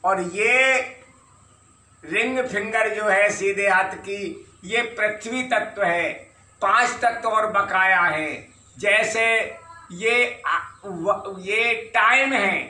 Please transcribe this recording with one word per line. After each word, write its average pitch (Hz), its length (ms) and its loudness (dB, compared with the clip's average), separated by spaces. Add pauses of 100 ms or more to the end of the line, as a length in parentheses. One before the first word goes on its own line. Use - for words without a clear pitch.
और 185 180 2
ये 240 560 2 (1300)
रिंग 233 340 -2
फिंगर 214 560 -2
जो 214 100 -4
है 202 240 4
सीधे 196 400 0
हाथ 190 260 2
की 196 520 -10 (160)
ये 226 180 -2
पृथ्वी 226 640 -4
तत्व 214 400 -2
है। 170 260 0 (520)
पांच 226 280 2 (120)
तत्व 226 280 0
और 214 220 0
बकाया 190 500 2
है, 156 460 -2 (320)
जैसे 220 760 2 (340)
ये 233 560 0
आ, 165 100 0 (280)
व-, 196 540 -2
ये 226 540 -2
टाइम 254 400 4
है 196 260 0 (100)